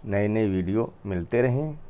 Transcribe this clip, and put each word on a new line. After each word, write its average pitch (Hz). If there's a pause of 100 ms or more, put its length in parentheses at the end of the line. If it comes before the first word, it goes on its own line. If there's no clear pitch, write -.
नए 104
नए 107
वीडियो 95 (120)
मिलते 95
रहें। 143 (120)